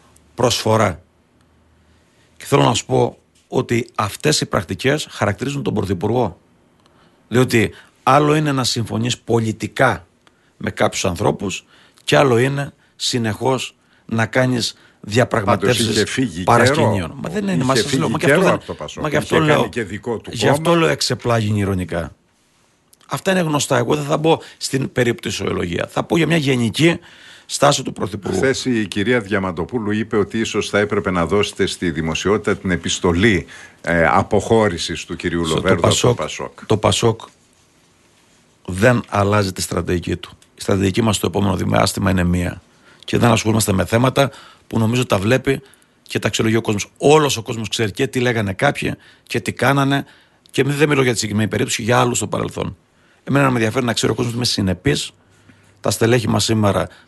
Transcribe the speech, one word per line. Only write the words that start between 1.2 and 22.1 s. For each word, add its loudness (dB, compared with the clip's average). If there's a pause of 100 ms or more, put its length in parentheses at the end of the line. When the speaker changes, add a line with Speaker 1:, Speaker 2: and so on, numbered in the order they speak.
Speaker 1:
Και -20
θέλω 4
να 4
σου -4
πω 0 (300)
ότι -2
αυτές -2
οι -4
πρακτικές -2
χαρακτηρίζουν -4
τον -2
Πρωθυπουργό. -2 (880)
Διότι 2 (320)
άλλο 4
είναι 0
να 0
συμφωνείς -2
πολιτικά -2 (520)
με -8
κάποιους -2
ανθρώπους -2 (380)
και 2
άλλο 4
είναι -2 (220)
συνεχώς -2 (300)
να -2
κάνεις 0 (280)
διαπραγματεύσεις 0
Speaker 2:
Πάντως 0
είχε 0
φύγει -4
Speaker 1:
παρασκηνίων. 4
Speaker 2:
καιρό. -4
Speaker 1:
Μα -8
δεν -4
είναι, -2
Speaker 2:
Είχε 0
Speaker 1:
μα 2
σας 2
λέω, -6
Speaker 2:
φύγει 0
Speaker 1:
μα 0
γι' -2
αυτό -2
Speaker 2:
καιρό 4
Speaker 1:
δεν, 4
Speaker 2:
από -4
το -8
πασόκ. -10
Speaker 1:
μα -4
γι' -2
Speaker 2:
Είχε 0
Speaker 1:
αυτό -2
Speaker 2:
κάνει 4
Speaker 1:
λέω, 2
Speaker 2:
και -4
δικό -6
του -16
Speaker 1:
γι' 0
αυτό 4
Speaker 2:
κόμμα. 6
Speaker 1:
λέω 4
εξεπλάγει 0
ηρωνικά. -2 (920)